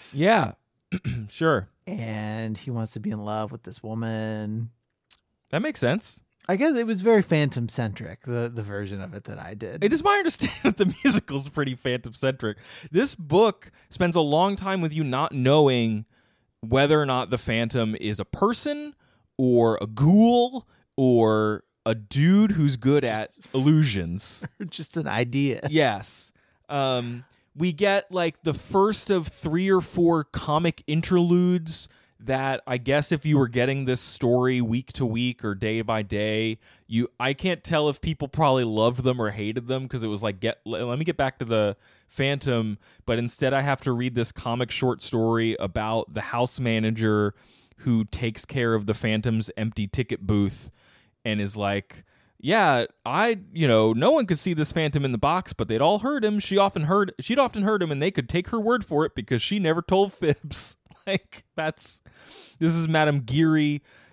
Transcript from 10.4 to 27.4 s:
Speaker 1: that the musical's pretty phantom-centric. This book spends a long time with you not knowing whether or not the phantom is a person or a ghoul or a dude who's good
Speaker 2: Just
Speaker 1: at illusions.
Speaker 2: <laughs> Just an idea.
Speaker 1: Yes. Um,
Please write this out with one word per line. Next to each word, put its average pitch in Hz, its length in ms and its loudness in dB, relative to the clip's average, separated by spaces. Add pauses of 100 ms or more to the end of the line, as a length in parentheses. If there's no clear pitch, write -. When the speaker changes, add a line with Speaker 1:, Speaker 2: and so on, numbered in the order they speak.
Speaker 1:
that 254 140 2
the 190 260 2
musical's 139 460 0
pretty 139 260 -4
phantom-centric. 123 840 -4 (320)
This 208 240 2
book 185 560 2 (200)
spends 175 260 0
a 175 40 4
long 160 360 2
time 190 240 -4
with 160 140 -2
you 160 100 -2
not 135 280 -2
knowing 127 720 4 (560)
whether 139 400 4
or 143 60 0
not 131 240 0
the 123 80 0
phantom 113 640 -2
is 104 200 -4
a 98 40 -6
person 294 720 -2 (420)
or 120 460 4
a 107 40 -6
ghoul 220 800 4 (300)
or 110 680 4 (200)
a 113 100 0
dude 170 580 2
who's 147 240 2
good 135 260 2
Speaker 2:
Just 110 380 -4
Speaker 1:
at - 140 -12
illusions. 127 920 2 (120)
Speaker 2:
<laughs> 196 120 -10
Just - 260 -10
an 156 120 -4
idea. 123 520 -2 (100)
Speaker 1:
Yes. 127 600 -2 (360)
Um, 123 560 -4 (320)